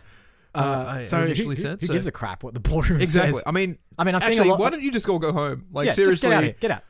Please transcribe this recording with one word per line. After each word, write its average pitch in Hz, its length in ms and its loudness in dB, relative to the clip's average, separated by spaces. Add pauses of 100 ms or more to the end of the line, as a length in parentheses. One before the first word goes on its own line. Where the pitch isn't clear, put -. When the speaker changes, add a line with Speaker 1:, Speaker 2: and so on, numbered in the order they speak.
(560)
Speaker 1:
Uh, - 20 -4
Speaker 2:
uh, 139 280 -2 (120)
I 127 60 -8
Speaker 1:
so 170 160 0
who, 165 60 2
Speaker 2:
initially 160 320 -2
Speaker 1:
who, 151 40 -6
Speaker 2:
said, 151 200 -6
Speaker 1:
who 165 60 -4
Speaker 2:
so 165 60 -2
Speaker 1:
gives 185 140 -2
a 143 40 -4
crap 98 320 -10
what 120 120 -12
the 120 40 -8
boardroom 160 420 2
Speaker 2:
Exactly. 165 320 4
Speaker 1:
says? - 120 -2
Speaker 2:
I 151 60 -2
mean, 185 260 -2 (220)
Speaker 1:
I 170 40 -2
mean, 180 120 2
I've 180 80 0
seen 226 80 2
a 226 60 2
Speaker 2:
actually, 196 120 6
Speaker 1:
lot 190 100 4
Speaker 2:
why 214 80 2
Speaker 1:
of 262 60 0
Speaker 2:
don't 311 100 -8
you 277 80 -2
just 233 160 -2
all 185 120 0
go 156 120 0
home? 139 400 -4
Like, 143 140 -4
Speaker 1:
Yeah, - 60 2
just - 60 0
Speaker 2:
seriously. 190 320 4
Speaker 1:
get 226 60 4
out 196 40 4
of 160 60 2
here. - 140 -4
Get 220 120 -2
out. - 180 -6